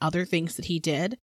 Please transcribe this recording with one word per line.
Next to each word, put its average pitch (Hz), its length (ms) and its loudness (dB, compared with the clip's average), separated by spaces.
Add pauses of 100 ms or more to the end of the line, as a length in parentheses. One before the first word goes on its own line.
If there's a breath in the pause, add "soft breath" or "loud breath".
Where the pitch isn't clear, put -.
other 175 240 2
things 170 300 0
that - 100 -6
he 170 120 0
did, 165 440 0